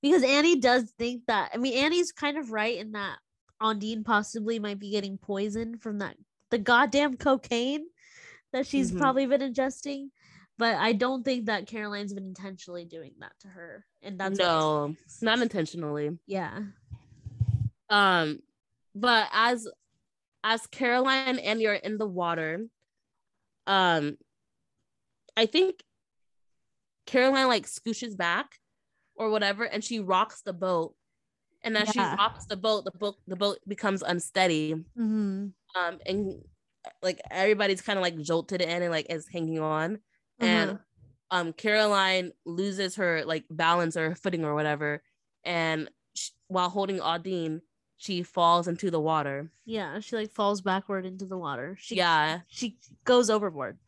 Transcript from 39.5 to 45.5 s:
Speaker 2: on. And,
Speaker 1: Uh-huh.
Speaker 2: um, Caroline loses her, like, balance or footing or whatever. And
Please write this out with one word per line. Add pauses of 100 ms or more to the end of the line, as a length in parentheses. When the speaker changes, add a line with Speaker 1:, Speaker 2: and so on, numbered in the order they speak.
Speaker 2:
on. (380)
And,
Speaker 1:
Uh-huh. (520)
Speaker 2:
um,
Caroline (120)
loses
her,
like,
balance
or
footing
or
whatever. (420)
And (260)